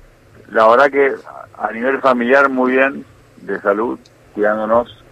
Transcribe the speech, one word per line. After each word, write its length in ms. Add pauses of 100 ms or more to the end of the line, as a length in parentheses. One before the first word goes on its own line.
(520)
la 180
verdad 200
que 220 (460)
a 160
nivel 260
familiar 480
muy 240
bien, 320 (380)
de 180
salud, 400 (340)
cuidándonos, 800